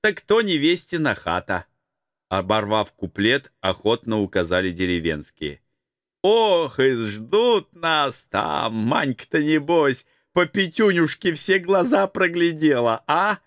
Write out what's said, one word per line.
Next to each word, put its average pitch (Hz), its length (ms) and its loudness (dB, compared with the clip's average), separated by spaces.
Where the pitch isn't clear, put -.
Так 208 180 -2
то 220 220 2
невестина 160 720 0
хата". 90 500 -4
Оборвав 104 640 -2
куплет, 110 580 -2
охотно 107 600 -2
указали 90 500 0
деревенские. 80 920 -4
"Ох, 190 560 2
и 131 180 4
ждут 135 760 -2
нас 160 580 -4
там, 110 440 -2
Манька-то, 135 680 -2
небось, 151 640 0
по 180 100 2
пятюнюшке 180 880 0
все 185 260 0
глаза 190 480 2
проглядела, 156 1000 0
а? 190 400 0